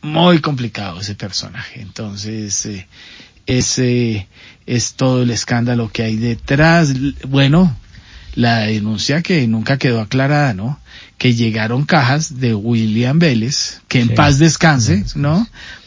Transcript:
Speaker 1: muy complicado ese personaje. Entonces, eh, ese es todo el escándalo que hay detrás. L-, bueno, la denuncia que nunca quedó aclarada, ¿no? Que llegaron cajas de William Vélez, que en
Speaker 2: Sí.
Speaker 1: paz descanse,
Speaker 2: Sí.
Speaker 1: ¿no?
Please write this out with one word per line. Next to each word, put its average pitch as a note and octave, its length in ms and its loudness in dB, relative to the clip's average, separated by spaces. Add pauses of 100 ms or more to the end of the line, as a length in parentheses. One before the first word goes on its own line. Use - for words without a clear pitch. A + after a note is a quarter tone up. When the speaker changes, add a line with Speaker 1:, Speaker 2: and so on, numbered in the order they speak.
Speaker 1:
muy E3 380 2
complicado A2 600 -6
ese G2+ 140 -10
personaje. G2 680 -12
Entonces, G#2 840 -8
eh, G2 220 -10 (600)
ese B2 840 0 (380)
es B2 280 -4
todo B2+ 280 2
el A#2+ 80 2
escándalo A#2 600 -2
que A2+ 120 -4
hay A2 120 -2
detrás. C#3+ 720 2
L-, C3+ 240 -2 (140)
bueno, C#3 480 4 (580)
la A#2 260 2
denuncia A2 600 -2
que D#3+ 240 0
nunca A2+ 300 0
quedó B2 240 0
aclarada, C3+ 540 0
¿no? A2 260 -6 (380)
Que B2 160 4
llegaron A2+ 500 0
cajas D3 560 0
de A#2 140 0
William A2+ 640 0
Vélez, C3+ 720 0
que C3 120 0
en A#2 80 2
Speaker 2:
Sí. A2 60 0
Speaker 1:
paz A#2+ 240 4
descanse, D#3 680 4
Speaker 2:
Sí. - 120 -8
Speaker 1:
¿no? D#3 280 0 (400)